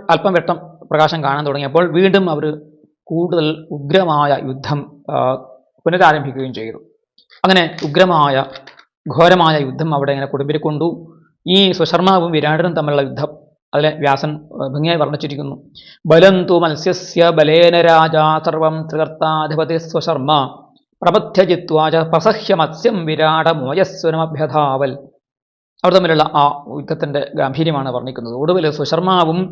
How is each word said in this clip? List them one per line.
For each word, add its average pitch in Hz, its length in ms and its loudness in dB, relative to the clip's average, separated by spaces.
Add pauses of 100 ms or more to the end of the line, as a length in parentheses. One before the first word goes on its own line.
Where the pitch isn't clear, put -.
(100)
അല്പം 165 220 2
വെട്ടം 170 240 -2 (340)
പ്രകാശം 156 340 0
കാണാൻ 143 220 -2
തുടങ്ങിയപ്പോൾ 143 460 0
വീണ്ടും 190 380 2
അവർ 151 140 -4 (600)
കൂടുതൽ 165 420 -2 (240)
ഉഗ്രമായ 147 640 0 (140)
യുദ്ധം, 131 320 -6 (320)
ആ, 147 60 -4 (680)
പുനരാരംഭിക്കുകയും 143 680 0
ചെയ്തു. 110 260 -12 (640)
അങ്ങനെ 175 400 2
ഉഗ്രമായ, 156 500 2 (760)
ഘോരമായ 170 480 4
യുദ്ധം 147 360 -4
അവിടെ 139 180 -2
ഇങ്ങനെ 135 140 -4
കൊടുമ്പിരിക്കൊണ്ടു. 151 600 -4 (580)
ഈ 190 260 4
സുശർമാവും 175 600 2
വിരാടനും 156 420 0
തമ്മിലുള്ള 147 280 0
യുദ്ധം 135 280 -6 (420)
അതിലെ 151 260 2
വ്യാസൻ, 143 320 0 (180)
ആ, - 200 -10
ഭംഗിയായി 156 300 -2
വർണ്ണിച്ചിരിക്കുന്നു. 143 560 -6 (520)
"ബലം 165 380 6
തു 175 140 2
മത്സ്യസ്യ 170 680 0
ബലേന 165 520 6
രാജാ 160 580 4
സർവം 160 500 -2
ത്രികർത്താധിപതി 156 880 -2
സ്വശർമ്മ 156 540 -4 (680)
പ്രപഥ്യ 180 420 2
ജിത്വാ 160 460 0
ച 160 60 0
പ്രസഹ്യ 170 580 0
മത്സ്യം 165 520 -2
വിരാട 156 440 0
മോയസ്വനമഭ്യധാവൽ." 151 1400 -2 (920)
അവർ 185 100 4
തമ്മിലുള്ള 165 300 4 (100)
ആ 147 100 4 (240)
യുദ്ധത്തിൻ്റെ 147 640 -6
ഗാംഭീര്യമാണ് 147 580 -2
വർണ്ണിക്കുന്നത്. 123 420 -8
ഒടുവിൽ 156 360 0
സുശർമാവും 165 680 0 (140)